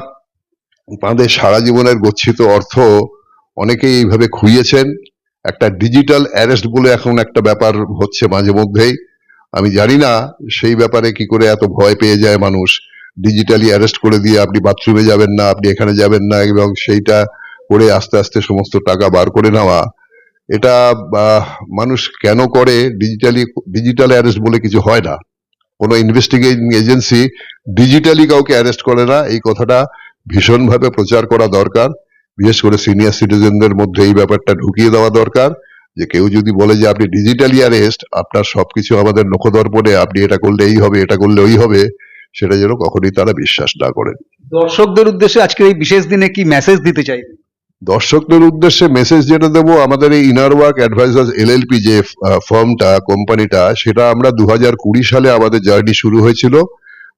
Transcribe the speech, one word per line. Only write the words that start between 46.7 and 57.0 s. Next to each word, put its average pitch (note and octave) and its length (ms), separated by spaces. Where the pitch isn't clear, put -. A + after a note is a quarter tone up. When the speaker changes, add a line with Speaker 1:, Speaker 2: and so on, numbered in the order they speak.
Speaker 2:
দিতে D3+ 220
চাই? B2 200
Speaker 1:
দর্শকদের D#3 580
উদ্দেশ্যে E3 460
মেসেজ C3 400
যেটা D#3+ 200
দেবো, D#3+ 320
আমাদের C#3 320
এই C#3+ 180
ইনার C3+ 240
ওয়ার্ক D3 220
অ্যাডভাইজার্স A#2+ 540
এলএলপি A#2+ 520
যে, G#2+ 160
আহ, G2 400
ফার্মটা, A2 680
কোম্পানিটা, G2+ 720
সেটা A#2 320
আমরা B2 200
দু A2 180
হাজার A#2 280
কুড়ি A2 260
সালে B2+ 280
আমাদের A2 320
জার্নি G#2 320
শুরু A2 280
হয়েছিল। A#2+ 400